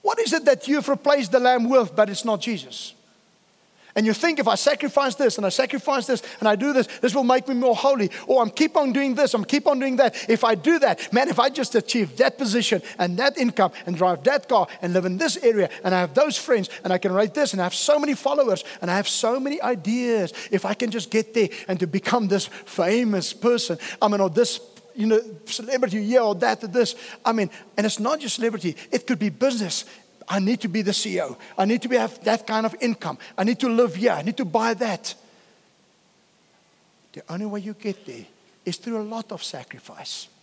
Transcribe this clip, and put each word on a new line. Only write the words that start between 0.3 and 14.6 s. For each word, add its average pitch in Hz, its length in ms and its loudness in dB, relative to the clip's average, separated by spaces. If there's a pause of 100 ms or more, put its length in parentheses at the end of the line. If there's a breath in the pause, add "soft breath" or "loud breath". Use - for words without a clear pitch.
it 320 100 0
that 269 240 4
you've 285 220 0
replaced 277 420 2
the 254 80 6
Lamb 247 300 4
with, 226 260 4
but 208 140 4
it's 202 160 -6
not 214 160 0
Jesus? - 520 -8 (1000 soft breath)
And 214 100 2
you 220 80 2
think, 320 240 0
"If 226 120 2
I 208 60 4
sacrifice 285 600 0
this 254 220 2
and 208 80 -4
I 190 40 2
sacrifice 262 580 -2
this 254 140 0 (200 loud breath)
and 214 80 4
I 208 80 4
do 277 160 0
this, 262 140 2 (120)
this 233 160 0
will 269 80 2
make 254 240 2
me 269 60 -2
more 247 220 2
holy." 247 360 2 (160 loud breath)
Or 262 140 4
I'm 220 80 0
keep - 260 0
on 285 160 2
doing 269 240 0
this, 277 180 2
I'm 214 120 0
keep 285 200 0
on 285 140 4
doing 262 180 -2
that. 247 320 2
If 226 140 4
I 226 120 4
do 302 240 2
that, 233 340 0
man, 254 160 4
if 202 100 0
I 262 100 4
just 269 260 -4
achieve 202 420 -2
that - 200 2
position 220 440 0 (160 loud breath)
and 180 200 -2
that 277 200 0
income 226 340 2 (140 loud breath)
and 180 100 -4
drive 170 280 0
that 277 260 0
car 214 180 4 (140)